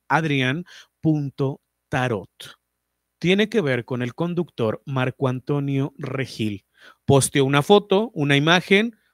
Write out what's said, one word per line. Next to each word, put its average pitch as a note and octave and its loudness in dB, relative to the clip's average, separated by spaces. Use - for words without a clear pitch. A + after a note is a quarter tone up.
adrian C#3+ 0
punto C#3+ -2
tarot. B2 -6
Tiene G3 2
que A3 0
ver B2+ 0
con B2 -6
el B2 -6
conductor E3+ -4
Marco C3 -2
Antonio C#3 -4
Regil. A#2+ -6
Posteó C#3 4
una C#3+ 2
foto, G3+ 2
una C#3+ 0
imagen, F#3 2